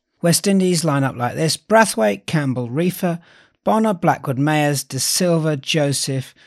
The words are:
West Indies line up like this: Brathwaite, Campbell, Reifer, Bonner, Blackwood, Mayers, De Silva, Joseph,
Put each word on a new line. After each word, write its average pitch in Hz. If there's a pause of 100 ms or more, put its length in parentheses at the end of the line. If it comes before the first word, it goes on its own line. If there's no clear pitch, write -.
(200)
West 170
Indies 185
line 139
up 135
like 120
this: 156
Brathwaite, 214
Campbell, 127
Reifer, 170 (460)
Bonner, 214
Blackwood, 147
Mayers, 147
De 135
Silva, 160
Joseph, 139 (120)